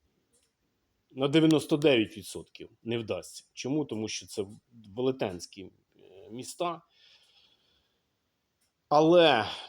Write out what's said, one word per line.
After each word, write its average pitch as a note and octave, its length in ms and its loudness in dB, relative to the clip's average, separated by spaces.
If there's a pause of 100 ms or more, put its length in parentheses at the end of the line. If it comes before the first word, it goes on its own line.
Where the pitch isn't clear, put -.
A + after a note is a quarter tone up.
(1120)
на C3+ 180 -2
дев'яносто D#3+ 480 4
дев'ять C3+ 400 2
відсотків E2+ 540 -16 (120)
не A#2 160 -6
вдасться. F#2+ 540 -10
Чому? C#3+ 320 -6
Тому A2 240 -8
що - 180 -12
це G#2 180 -8 (520)
велетенські, A#2+ 640 -6
е, F2+ 80 -18 (600)
міста. D#3+ 520 -10 (2000)
Але D#3 580 4 (220)